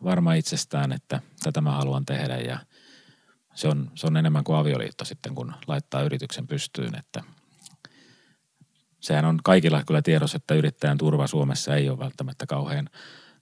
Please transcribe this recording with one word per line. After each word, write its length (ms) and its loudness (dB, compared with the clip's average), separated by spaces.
varma 300 4
itsestään, 580 0
että 280 -6
tätä 180 0
mä 100 2
haluan 340 -2
tehdä 320 -4
ja 220 -6
se 120 -2
on, 280 0
se 120 -2
on 100 4
enemmän 260 4
kuin 140 2
avioliitto 480 -2
sitten, 300 -10
kun 180 -8
laittaa 340 -4
yrityksen 460 -4
pystyyn, 480 -6
että 280 -12
sehän 260 2
on 180 4
kaikilla 400 6
kyllä 180 2
tiedossa, 360 2
että 180 0
yrittäjän 420 2
turva 300 2
Suomessa 480 0
ei 140 2
ole 100 -4
välttämättä 460 -8
kauhean 440 -4